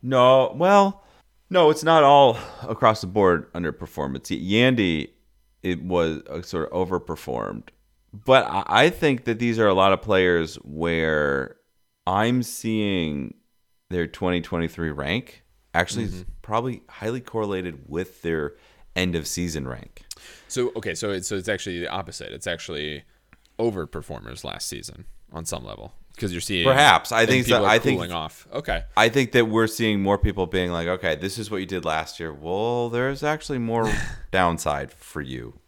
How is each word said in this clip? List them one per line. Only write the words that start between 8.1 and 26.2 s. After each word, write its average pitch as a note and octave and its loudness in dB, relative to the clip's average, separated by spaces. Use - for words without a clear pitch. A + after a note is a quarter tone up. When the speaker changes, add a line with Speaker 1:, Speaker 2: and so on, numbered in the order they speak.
Speaker 1:
But B2+ 4
I, F#2 -2
I B2+ 6
think C#3+ 0
that A2+ -2
these A#2 0
are G#2+ 6
a F#2+ 4
lot F#2+ 6
of F#2 0
players F2+ 2
where D#2 -2
I'm A2 0
seeing F#2+ -4
their F2 -2
twenty F2+ -4
twenty-three E2 -6
rank D2 -8
actually G2+ -2
is F#2 -6
Speaker 2:
Mm-hmm. F#2 -12
Speaker 1:
probably A#2 -4
highly A#2+ -6
correlated F#2 -6
with E2+ -6
their D#2 -2
end F2+ -2
of D#2 -4
season D#2 -6
rank. - -14
Speaker 2:
So, B2 -4
okay, G2+ -6
so G#2 -4
it's, F#2+ -4
so G#2 -4
it's F#2+ -6
actually F#2+ -4
the E2+ -6
opposite. E2+ -10
It's - -12
actually D2+ -8
overperformers D2+ -6
last - -10
season - -14
on E2 -12
some C2 -8
level, - -16
'cause G2+ -6